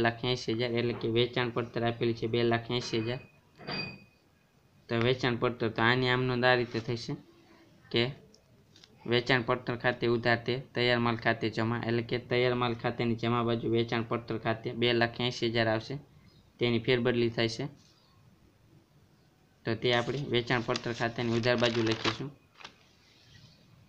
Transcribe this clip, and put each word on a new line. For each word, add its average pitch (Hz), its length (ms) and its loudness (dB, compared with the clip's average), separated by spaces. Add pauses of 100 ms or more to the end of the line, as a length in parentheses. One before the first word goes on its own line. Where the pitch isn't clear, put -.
લાખ 117 260 0
એંસી 117 280 -2
હજાર, 120 200 -2
એટલે 120 220 0
કે 120 160 -2
વેચાણ 120 380 2
પડતર 120 340 -4
આપેલી 117 320 0
છે 117 120 -2
બે 120 80 2 (120)
લાખ 117 240 -2
એંસી 120 300 -2
હજાર. 123 140 -4 (1700)
તો 117 60 -2 (120)
વેચાણ 127 360 2
પડતર, 117 340 0
તો 113 120 0
આની 127 240 4
આમ 127 160 2
નોંધ 123 200 2
આ 127 120 6
રીતે 117 260 -4
થશે 123 280 -6 (800)
કે 117 100 2 (1120)
વેચાણ 123 360 2
પડતર 120 340 -2
ખાતે 123 220 0 (100)
ઉધાર 117 320 2
તે 120 80 0 (200)
તૈયાર 120 320 2
માલ 117 180 2
ખાતે 113 220 2 (100)
જમા, 113 320 0
એટલે 117 220 0
કે 123 60 0 (140)
તૈયાર 123 320 2
માલ 117 200 0
ખાતેની 117 400 -2
જમા 117 260 2
બાજુ 117 180 0 (100)
વેચાણ 117 340 0
પડતર 117 340 -4
ખાતે 113 240 -2 (120)
બે 120 60 4 (140)
લાખ 117 160 0 (100)
એંસી 120 280 -2
હજાર 117 180 2
આવશે, 113 220 -4 (640)
તેની 117 280 2
ફેરબદલી 120 500 4
થાય 113 200 2
છે. 135 80 -4 (2000)
તો 113 60 -2 (100)
તે 127 80 0 (100)
આપણે 120 220 -2 (140)
વેચાણ 120 320 2
પડતર 120 340 -4
ખાતેની 117 380 -2
ઉધાર 120 240 2
બાજુ 120 260 2
લખીશું. 131 420 -2 (1600)